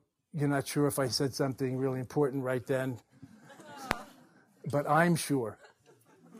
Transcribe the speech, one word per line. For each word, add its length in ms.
you're 140
not 200
sure 200
if 120
I 100
said 240
something 440
really 220
important 440
right 220
then, 340
but 180
I'm 280
sure. 400